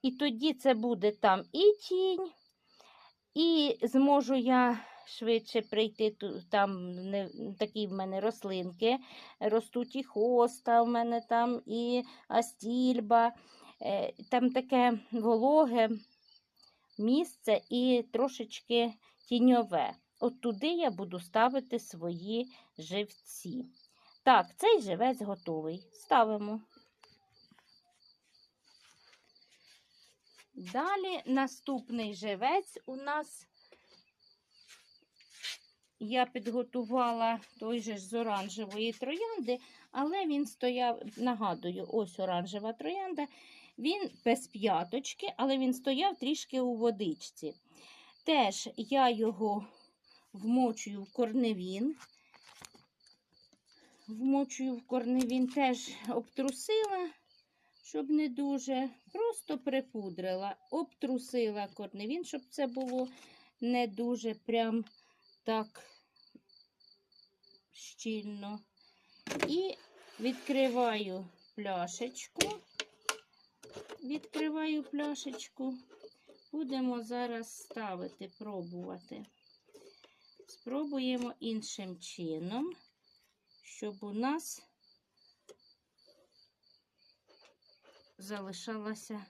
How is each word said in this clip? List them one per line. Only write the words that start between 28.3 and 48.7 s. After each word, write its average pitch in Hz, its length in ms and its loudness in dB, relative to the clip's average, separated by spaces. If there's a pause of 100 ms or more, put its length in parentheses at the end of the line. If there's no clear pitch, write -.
Далі 330 720 -2
наступний 254 880 -2
живець 214 720 -2
у 262 100 -10
нас, 294 520 -6 (2500)
я 240 260 2
підготувала 233 1120 -2 (200)
той 226 220 -4
же 208 160 -6
ж 190 100 -12
з 208 60 -10
оранжевої 214 800 -4
троянди, 302 640 -4 (340)
але 330 340 -2
він 294 200 0
стояв, 247 560 -2 (160)
нагадую, 190 720 -2
ось 202 300 -2
оранжева 185 540 -2
троянда, 330 540 -4 (500)
він 339 320 -2 (160)
без 240 220 2
п'яточки, 208 880 -2
але 269 200 2
він 262 160 2
стояв 277 440 0
трішки 262 440 -2
у 247 140 0
водичці. 202 760 -4 (720)
Теж 233 520 2